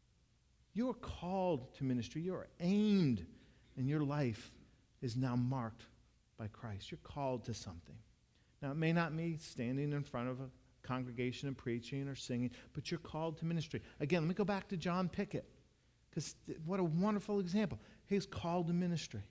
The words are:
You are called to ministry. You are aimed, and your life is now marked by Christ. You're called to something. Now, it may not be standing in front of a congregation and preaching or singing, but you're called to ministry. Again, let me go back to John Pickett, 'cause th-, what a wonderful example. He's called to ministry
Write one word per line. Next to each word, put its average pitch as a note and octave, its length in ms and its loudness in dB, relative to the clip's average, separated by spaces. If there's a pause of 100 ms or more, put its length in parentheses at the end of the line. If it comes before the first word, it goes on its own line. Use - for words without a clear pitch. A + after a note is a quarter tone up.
(720)
You A#3+ 160 2
are A#3 60 0
called F3+ 800 -2
to C#3+ 100 -4
ministry. B2+ 380 0
You F3+ 120 -2
are - 140 -6 (120)
aimed, F#3 640 6 (520)
and C3 120 2
your D3+ 120 2
life C#3 500 2 (520)
is A#2+ 140 -2
now B2+ 200 2
marked B2 480 0 (540)
by A2 100 -4
Christ. G#2 420 -8
You're E3 140 -10
called C3 400 -2
to A#2 100 -4
something. - 400 -12 (680)
Now, C#3 80 -2
it C#3+ 60 -4
may D#3+ 180 4
not E3 200 2
be E3 220 -2
standing C#3 560 -2
in C#3+ 100 0
front B2+ 280 -2
of B2+ 100 -4
a C3 80 -8 (340)
congregation B2+ 640 -2
and C3 80 -2
preaching C3 520 -2
or C#3 60 -6
singing, B2 360 0 (220)
but - 180 -6
you're E3+ 80 0
called D#3+ 400 -4
to E3 60 -4
ministry. E3 380 0 (180)
Again, D#3 220 4
let D#3 60 2
me F#3 60 2
go G#3 100 2
back G3 240 0
to G3 100 -4
John F3+ 300 0
Pickett, - 380 -4 (640)
'cause - 240 -4 (120)
th-, - 180 -8
what F#3+ 160 0
a F3+ 40 4
wonderful G3+ 560 2
example. F3+ 380 2 (280)
He's G3 180 2
called E3+ 440 0
to F3 40 2
ministry F3 580 0